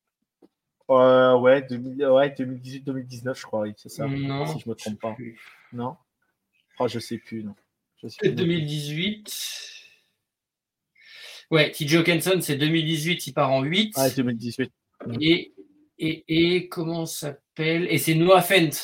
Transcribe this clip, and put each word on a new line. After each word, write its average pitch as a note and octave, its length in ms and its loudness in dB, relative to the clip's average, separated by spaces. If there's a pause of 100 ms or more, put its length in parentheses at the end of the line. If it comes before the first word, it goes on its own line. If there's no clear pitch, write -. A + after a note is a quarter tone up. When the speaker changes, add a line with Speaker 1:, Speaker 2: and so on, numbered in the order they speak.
(920)
Speaker 1:
Euh, B2+ 460 8
ouais, B2+ 260 6
deux B2+ 140 -8
mille, C3 300 -6
ouais, C3+ 240 4
deux C3+ 160 -6
mille B2+ 140 -10
dix-huit, C3 200 -14
deux C3+ 140 -8
mille B2+ 120 -8
dix-neuf, B2+ 320 -10
je - 80 -16
crois, G#2+ 140 -4
oui, G#2+ 160 -6
c'est - 120 -20
ça, - 180 -8
Speaker 2:
Non, C#3 400 -4
Speaker 1:
si D#3 120 -6
je - 100 -12
me A2+ 80 -8
Speaker 2:
je - 60 -20
sais A2 80 -8
Speaker 1:
trompe G#2 100 -10
pas. A2 140 -8
Speaker 2:
plus. A#2 240 -16 (340)
Speaker 1:
Non ? B2 240 -10 (840)
Oh, B2 100 -2
je A#2 100 -6
sais A2+ 180 -10
Speaker 2:
Peut-être - 100 -14
Speaker 1:
plus A2 180 -12
non G2+ 100 -12 (460)
plus. A#2 340 -4
Speaker 2:
deux F3+ 100 -2
mille E3 220 -2
dix-huit. D3+ 640 -6 (2250)
Ouais, D#3 200 4
T - 160 -6
J D#3+ 120 4
Hawkinson, F3 420 2
c'est D3 160 -2
deux D3 120 0
mille D#3+ 180 0
dix-huit, E3 400 -4
il C#3 60 -10
part C#3 200 0
en C3+ 100 2
huit. F#3+ 340 -2
Speaker 1:
Ah, C3+ 140 2
deux C3 120 -2
mille A#2+ 140 -2
dix-huit. A#2+ 360 -6 (340)
Mm. A#2 140 -8
Speaker 2:
Et, E3 340 0 (440)
et, D#3 260 -6 (320)
et F3+ 120 -4
comment E3 380 -6
s'appelle ? D#3+ 840 -4
Et D3 100 0
c'est D#3+ 160 0
Noah F3+ 280 6
Fent, F3 280 4 (140)